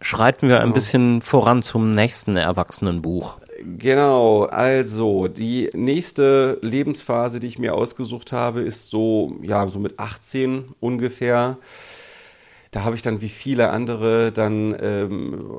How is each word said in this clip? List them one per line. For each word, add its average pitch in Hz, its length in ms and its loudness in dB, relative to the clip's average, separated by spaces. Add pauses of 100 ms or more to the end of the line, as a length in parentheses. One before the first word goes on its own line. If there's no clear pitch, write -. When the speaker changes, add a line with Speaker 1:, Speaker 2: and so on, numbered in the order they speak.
Speaker 1:
schreiten 127 460 2
wir 123 100 8
ein 117 60 2
Speaker 2:
Genau. 117 100 2
Speaker 1:
bisschen 120 480 2
voran 120 400 4
zum 110 320 0
nächsten 107 440 0
Erwachsenenbuch. 87 1000 -2 (420)
Speaker 2:
Genau, 127 680 4
also 110 800 0
die 113 480 -4
nächste 135 880 2
Lebensphase, 120 760 -2
die 120 80 -6
ich 120 120 -12
mir 110 160 -2
ausgesucht 117 560 -6
habe, 120 300 -2
ist - 280 -8
so, 107 540 0
ja, 101 240 0
so 95 120 -8
mit 101 200 -8
achtzehn 131 680 -6 (100)
ungefähr. 120 760 -2 (1120)
Da 101 120 -6
habe 113 120 -2
ich 110 60 -10
dann 113 200 -4
wie 110 80 -8
viele 120 400 0
andere 113 640 0
dann, 107 480 -2
ähm, 101 800 -4